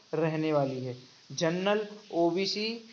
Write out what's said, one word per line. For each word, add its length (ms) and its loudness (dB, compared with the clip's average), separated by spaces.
रहने 380 2
वाली 300 2
है। 140 -6
जनरल, 540 0
ओबीसी 680 0